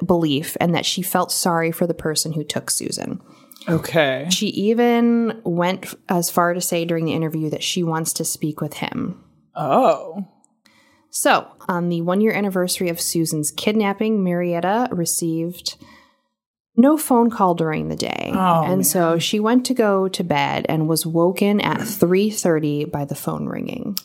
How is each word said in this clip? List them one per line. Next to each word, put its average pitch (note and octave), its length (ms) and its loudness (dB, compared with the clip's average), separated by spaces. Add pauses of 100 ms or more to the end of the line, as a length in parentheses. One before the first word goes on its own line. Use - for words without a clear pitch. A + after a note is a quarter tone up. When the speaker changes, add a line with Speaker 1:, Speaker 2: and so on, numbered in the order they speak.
Speaker 1:
belief E3 560 0
and E3+ 140 2
that - 100 0
she - 160 -2
felt F3+ 300 0
sorry E3 400 0
for F3 160 0
the E3+ 80 -4
person D#3 380 -4
who D3+ 100 -4
took - 260 -6
Susan. - 500 -6 (480)
Speaker 2:
Okay. D3+ 600 0
Speaker 1:
She F#3+ 180 0
even A#3 960 2
went F3 420 -2
f-, - 100 -14 (120)
as F3 220 0
far F3 240 2
to F3+ 80 -4
say E3+ 240 -2
during E3 200 0
the D#3 80 0
interview D#3 360 -2
that D3+ 140 -4
she - 180 -2
wants D#3+ 320 -2
to D#3+ 100 -4
speak - 380 -4
with D3+ 140 -4
him. - 480 -6 (320)
Speaker 2:
Oh. E3 720 2 (840)
Speaker 1:
So, - 380 2 (200)
on F3 220 -2
the E3+ 120 0
one-year G3 320 2
anniversary F#3 560 0
of E3+ 120 -4
Susan's D#3+ 480 -2
kidnapping, G#3+ 760 0
Marietta F3 680 0
received E3 840 -4 (1000)
no C#4+ 160 6
phone A#3 360 2
call F3+ 240 2
during D#3 320 -2
the D#3+ 80 -6
day. - 380 -6
Speaker 2:
Oh, F3 300 2
Speaker 1:
And F#3 220 2
so E3+ 260 2
Speaker 2:
man. E3 80 2
Speaker 1:
she G#3+ 200 -2
went A#3+ 260 2
to C4 80 -2
go G3+ 360 2
to F#3+ 140 -4
bed C#3+ 460 0
and D#3 180 2
was D#3+ 200 0
woken F#3 520 2
at - 220 0
three F#3+ 480 2
thirty D#3 560 0
by C#3+ 180 -4
the C#3+ 120 -6
phone D#3 320 -6
ringing. - 580 -8